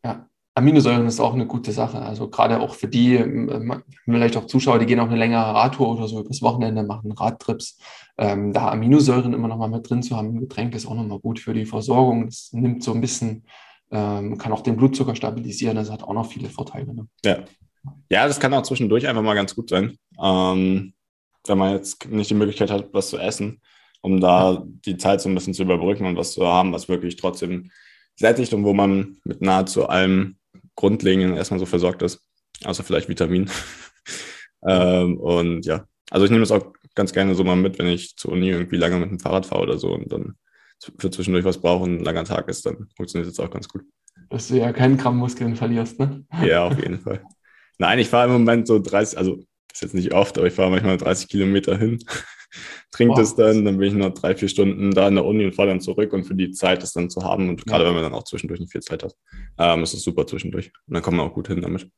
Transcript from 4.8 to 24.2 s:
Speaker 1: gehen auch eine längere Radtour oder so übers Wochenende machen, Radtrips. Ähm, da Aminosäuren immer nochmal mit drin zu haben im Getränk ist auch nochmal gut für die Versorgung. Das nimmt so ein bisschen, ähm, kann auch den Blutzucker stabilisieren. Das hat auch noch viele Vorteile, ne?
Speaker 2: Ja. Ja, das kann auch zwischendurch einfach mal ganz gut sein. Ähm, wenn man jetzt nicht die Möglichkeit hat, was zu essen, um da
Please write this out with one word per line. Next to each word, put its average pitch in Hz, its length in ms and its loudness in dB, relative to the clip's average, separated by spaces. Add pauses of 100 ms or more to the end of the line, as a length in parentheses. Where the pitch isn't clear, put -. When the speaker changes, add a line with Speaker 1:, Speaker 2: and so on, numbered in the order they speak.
Speaker 1:
gehen 117 140 2
auch 117 80 0
eine 117 100 0
längere 113 380 0
Radtour 120 420 2
oder 113 100 -4
so 110 120 -6
übers 107 240 -8
Wochenende 113 400 0
machen, 107 280 -6
Radtrips. - 680 -6 (400)
Ähm, 101 340 0
da 113 160 2
Aminosäuren 123 640 4
immer 117 140 -2
nochmal 113 220 -4
mit 113 200 -8
drin 120 140 0
zu 120 120 -6
haben 110 140 -4
im 117 120 -4
Getränk 117 340 -6
ist 107 100 -8
auch 113 80 -10
nochmal 104 260 -6
gut 113 200 -6
für 113 160 -6
die 107 100 -2
Versorgung. 117 640 2
Das - 260 -16
nimmt 120 300 -2
so 117 100 -4
ein 117 80 0
bisschen, 113 460 -6 (420)
ähm, 104 480 -4
kann 107 160 -4
auch - 80 -6
den 117 160 0
Blutzucker 131 380 2
stabilisieren. 117 600 -4
Das 107 140 -4
hat 107 140 -12
auch 101 100 -8
noch 113 180 -4
viele - 180 -10
Vorteile, - 440 -10
ne? 113 140 -12 (180)
Speaker 2:
Ja. 101 140 2 (720)
Ja, 110 160 4
das 143 120 -2
kann 135 140 2
auch 131 80 2
zwischendurch 123 460 0
einfach 110 160 0
mal 107 100 2
ganz 101 220 -2
gut - 140 -10
sein. 98 280 0 (260)
Ähm, 92 680 2 (540)
wenn 101 100 2
man 95 160 2
jetzt - 360 -8
nicht 107 200 -4
die 107 60 0
Möglichkeit 104 340 0
hat, 101 240 -4
was 98 160 -2
zu 101 80 -8
essen, 104 420 -6 (420)
um 95 180 2
da 92 340 6